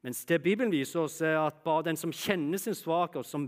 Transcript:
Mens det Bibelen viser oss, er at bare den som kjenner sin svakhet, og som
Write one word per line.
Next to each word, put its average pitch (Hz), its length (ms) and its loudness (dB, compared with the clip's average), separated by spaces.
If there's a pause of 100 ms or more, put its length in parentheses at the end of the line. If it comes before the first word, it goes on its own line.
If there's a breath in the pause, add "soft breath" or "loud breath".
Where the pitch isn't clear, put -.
Mens 123 240 -8
det 170 160 4
Bibelen 214 280 2
viser 156 340 2
oss, 147 180 -6
er 156 160 4
at 151 240 -2
bare 160 240 2
den 160 120 0
som 170 120 -4
kjenner 180 480 0
sin 202 160 -4
svakhet, 165 460 0
og - 60 -8
som 143 200 -2